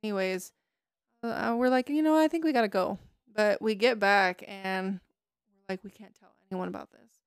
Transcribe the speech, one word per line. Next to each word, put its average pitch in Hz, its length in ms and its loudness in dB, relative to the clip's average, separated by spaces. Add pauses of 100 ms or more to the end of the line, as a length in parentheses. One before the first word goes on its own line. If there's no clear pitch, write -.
Anyways, 190 480 -4 (720)
uh, 233 340 -2
we're 254 120 2
like, 254 180 0
"You 302 140 0
know, 311 140 4
I 311 120 6
think 330 160 -2
we 311 80 2
gotta 233 160 2
go." 196 300 -2 (340)
But 214 300 2
we 220 120 0
get 226 240 2
back, 196 480 2
and 190 540 -6 (680)
we're 190 60 -4
like, 190 100 -12
"We 196 60 -16
can't 190 240 -20
tell - 200 -20 (160)
anyone 185 180 -6
about - 240 -12
this." - 180 -20 (160)